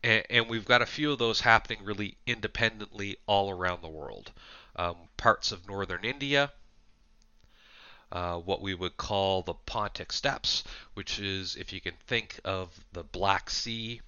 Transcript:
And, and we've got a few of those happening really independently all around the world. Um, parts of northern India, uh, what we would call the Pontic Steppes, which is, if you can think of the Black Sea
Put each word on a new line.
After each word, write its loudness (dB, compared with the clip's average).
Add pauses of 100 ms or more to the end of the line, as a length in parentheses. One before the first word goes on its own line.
And, 4
and 4
we've -4
got 8
a 2
few -2
of -2
those 2
happening 4
really -6
independently -2 (100)
all 4
around -2
the -12
world. -12 (460)
Um, -2 (200)
parts 6
of -12
northern -4
India, 2 (1600)
uh, -4
what -2
we -4
would -6
call 2
the -6
Pontic -6
Steppes, -2 (300)
which -6
is, -4
if -10
you -8
can -8 (120)
think -2
of -4 (240)
the -10
Black 2
Sea -6